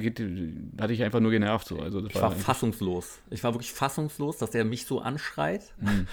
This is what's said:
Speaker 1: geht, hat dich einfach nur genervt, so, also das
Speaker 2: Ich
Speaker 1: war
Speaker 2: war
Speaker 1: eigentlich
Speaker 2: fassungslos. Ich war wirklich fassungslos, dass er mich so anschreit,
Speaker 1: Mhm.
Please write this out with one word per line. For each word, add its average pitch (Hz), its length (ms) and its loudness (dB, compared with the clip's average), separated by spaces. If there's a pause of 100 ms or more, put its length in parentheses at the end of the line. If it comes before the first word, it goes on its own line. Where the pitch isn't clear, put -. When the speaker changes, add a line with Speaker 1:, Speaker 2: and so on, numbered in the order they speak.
Speaker 1:
geht, 113 160 -2 (640)
hat 110 80 2
dich 117 140 2
einfach 113 160 4
nur 110 100 8
genervt, 107 380 4
so, 82 120 -6
also 92 220 -2
das 104 80 -4
Speaker 2:
Ich - 60 -6
Speaker 1:
war - 80 2
Speaker 2:
war 107 80 4
Speaker 1:
eigentlich 92 120 -2
Speaker 2:
fassungslos. 95 760 0 (100)
Ich - 140 -6
war 120 100 2
wirklich 117 180 -6
fassungslos, 147 680 -2
dass 117 160 -2
er 113 100 4
mich 120 220 -2
so 131 120 0
anschreit, 151 800 -4
Speaker 1:
Mhm. 101 340 2